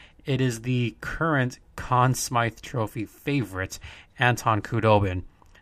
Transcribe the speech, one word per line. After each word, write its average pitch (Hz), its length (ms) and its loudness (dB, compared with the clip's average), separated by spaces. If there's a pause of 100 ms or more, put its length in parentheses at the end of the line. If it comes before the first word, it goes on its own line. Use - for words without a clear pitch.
(260)
It 131 160 -2
is 117 200 -2
the 123 400 -2
current 139 580 -2 (160)
Conn 127 380 2
Smythe 117 480 -2
Trophy 110 440 -4
favorite, 95 760 -4 (400)
Anton 117 420 2
Khudobin. 101 640 2 (380)